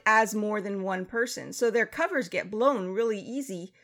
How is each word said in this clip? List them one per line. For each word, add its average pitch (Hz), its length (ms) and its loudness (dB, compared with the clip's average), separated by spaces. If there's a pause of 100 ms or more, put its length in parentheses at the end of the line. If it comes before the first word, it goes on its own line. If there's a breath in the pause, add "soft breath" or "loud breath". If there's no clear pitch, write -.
as 220 280 6
more 214 260 -2
than 196 220 -4
one 185 220 -2
person. 240 480 -4
So 233 180 2
their 220 160 2
covers 330 420 -2
get - 220 -4
blown 220 400 2
really 214 300 0
easy 196 520 -8 (120 soft breath)